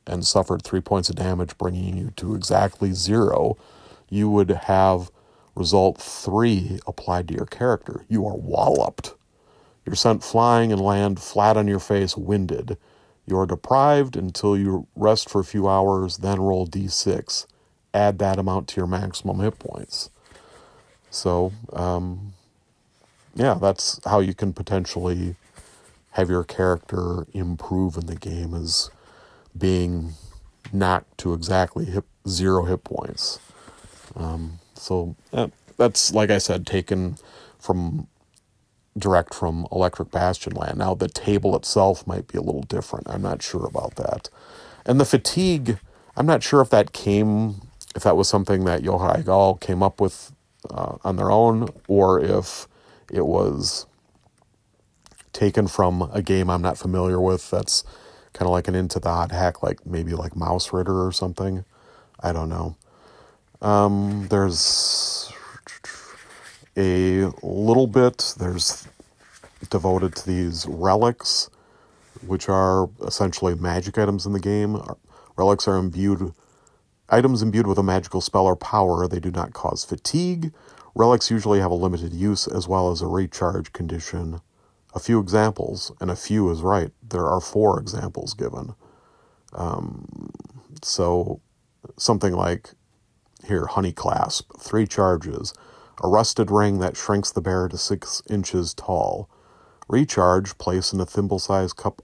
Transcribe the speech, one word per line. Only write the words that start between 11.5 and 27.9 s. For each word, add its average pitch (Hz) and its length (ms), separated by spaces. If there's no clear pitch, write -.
on 104 100
your 98 120
face, 98 380
winded. 98 600
You 92 100
are 95 80
deprived 135 680
until 95 420
you 95 380
rest 107 340
for 101 100
a 92 60
few 98 240
hours, 95 480
then 98 240
roll 95 240
D 95 220
six. - 600
Add 101 260
that 95 200
amount 95 300
to - 80
your 90 100
maximum 95 520
hit 107 200
points. - 500
So, 90 420
um, 90 600
yeah, 123 180
that's 95 520
how 101 140
you 95 140
can 98 180
potentially 90 840
have 92 180
your 90 140
character 87 880
improve 90 640